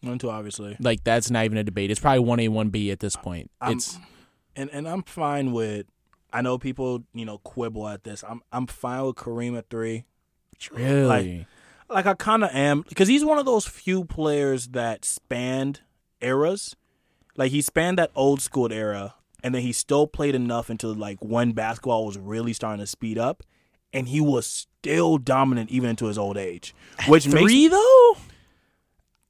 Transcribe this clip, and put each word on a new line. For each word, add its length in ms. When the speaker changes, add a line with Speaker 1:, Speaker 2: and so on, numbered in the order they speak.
Speaker 1:
One 100
and 80
two, 100
obviously. 500
Speaker 2:
Like, 240
that's 260
not 140
even 140
a 60
debate. 260
It's 100
probably 200
one 200
A, 80
one 220
B 200
at 100
this 160
point. 340
Speaker 1:
I'm, 180
Speaker 2:
It's 200
Speaker 1:
and, 160
and 160
I'm 140
fine 500
with, 340
I 100
know 160
people, 540
you 120
know, 140
quibble 500
at 160
this. 220
I'm, 140
I'm 140
fine 380
with 120
Kareem 420
at 100
three. 360
Speaker 2:
Really? 360
Speaker 1:
Like, 400
like, 180
I 80
kinda 400
am, 300
'cause 140
he's 160
one 140
of 80
those 200
few 380
players 640
that 360
spanned 760
eras. 560
Like, 160
he 100
spanned 360
that 160
old 280
school 300
era, 420
and 120
then 80
he 100
still 340
played 280
enough 360
until, 240
like, 260
when 320
basketball 540
was 120
really 340
starting 280
to 60
speed 320
up, 240
and 160
he 120
was 260
still 720
dominant 520
even 200
into 160
his 120
old 180
age. 380
Speaker 2:
At 100
Speaker 1:
Which 180
makes 140
Speaker 2:
three, 280
though? 480